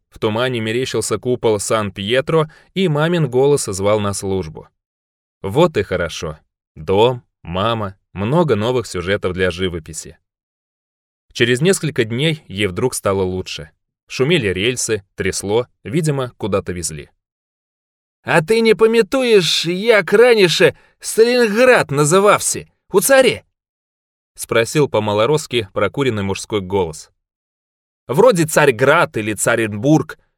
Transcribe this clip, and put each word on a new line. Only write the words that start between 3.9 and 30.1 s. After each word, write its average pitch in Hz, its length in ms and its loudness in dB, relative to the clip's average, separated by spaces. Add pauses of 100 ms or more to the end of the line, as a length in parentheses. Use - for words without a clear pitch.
на 101 120 -4
службу. 95 560 -8 (720)
Вот 147 340 0
и 104 60 0
хорошо. 85 560 -6 (380)
Дом, 107 480 0 (180)
мама, 104 540 -4 (160)
много 127 420 0
новых 113 320 -2
сюжетов 92 460 -4
для 90 180 -2
живописи. 82 680 -8 (1120)
Через 120 280 0
несколько 165 440 0
дней 135 420 -4
ей 101 200 -4
вдруг 95 280 -4
стало 98 280 -2
лучше. 92 480 -8 (360)
Шумели 131 420 -2
рельсы, 107 560 -2 (100)
трясло, 98 520 -2 (180)
видимо, 139 520 -4
куда-то 98 360 -4
везли. 80 380 -10 (1120)
"А 151 200 0
ты 226 180 0
не 220 140 4
памятуешь, 220 920 2
як 190 480 2
раніше 208 640 4 (220)
Сталинград 233 920 2
назывався, 151 800 2 (240)
у 196 80 4
царе?" 254 440 4 (880)
спросил 117 540 0
по-малоросски 110 840 0
прокуренный 107 500 -2
мужской 98 380 -4
голос. 92 500 -4 (1000)
Вроде 175 340 4
Царьград 147 720 2
или 107 180 -4
Царенбург. 117 840 0 (200)